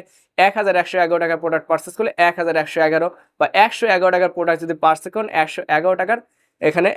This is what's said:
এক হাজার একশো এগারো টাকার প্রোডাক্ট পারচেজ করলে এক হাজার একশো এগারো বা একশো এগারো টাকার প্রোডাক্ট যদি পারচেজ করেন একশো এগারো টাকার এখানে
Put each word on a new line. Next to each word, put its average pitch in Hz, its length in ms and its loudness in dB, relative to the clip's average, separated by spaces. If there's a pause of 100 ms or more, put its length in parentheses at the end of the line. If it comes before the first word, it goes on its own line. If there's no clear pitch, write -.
(460)
এক 202 120 0
হাজার 196 240 0
একশো 180 220 -8
এগারো 165 200 0
টাকার 165 180 -2
প্রোডাক্ট 160 280 -2
পারচেজ 165 280 -2
করলে 156 140 -2 (160)
এক 170 120 0
হাজার 165 220 -2
একশো 151 240 -6
এগারো 160 220 0 (300)
বা 147 80 2 (180)
একশো 226 200 -2 (100)
এগারো 185 200 2
টাকার 180 220 2
প্রোডাক্ট 165 280 0
যদি 165 100 -4 (100)
পারচেজ 160 300 0
করেন - 140 -4 (140)
একশো - 180 -6 (160)
এগারো 180 240 0
টাকার 208 180 -2 (440)
এখানে 160 340 2